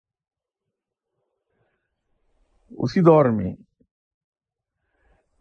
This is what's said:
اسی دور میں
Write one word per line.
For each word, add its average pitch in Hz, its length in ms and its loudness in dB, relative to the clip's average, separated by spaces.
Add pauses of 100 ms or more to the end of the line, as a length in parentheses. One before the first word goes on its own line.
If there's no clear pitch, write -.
(2750)
اسی - 220 -4
دور 160 240 4
میں 104 320 -4 (1800)